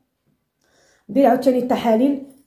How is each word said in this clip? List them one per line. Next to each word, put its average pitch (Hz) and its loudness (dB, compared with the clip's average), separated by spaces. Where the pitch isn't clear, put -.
ديري 254 2
عاوتاني 254 2
التحاليل 247 -2